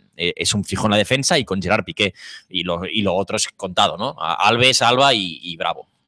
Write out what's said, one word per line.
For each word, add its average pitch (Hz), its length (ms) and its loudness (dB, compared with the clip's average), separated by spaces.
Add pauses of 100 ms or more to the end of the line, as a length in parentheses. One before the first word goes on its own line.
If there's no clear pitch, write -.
(160)
eh, 85 220 -2
es 95 160 -2
un 101 100 -2
fijo 101 240 -2
en 104 40 2
la 104 60 4
defensa 135 400 2
y 127 60 0
con 95 180 -4
Gerard 90 220 0
Piqué. 101 300 -2 (340)
Y 90 160 -6
lo, 87 220 -4
y 92 160 -2
lo 92 140 0
otro 98 200 -2
es - 140 -2
contado, 90 480 0
¿no? 123 200 -6
A-, 82 300 0
Alves, 123 340 4
Alba 127 320 4
y, 92 300 -4
y 85 140 -12
Bravo. 85 320 -6 (180)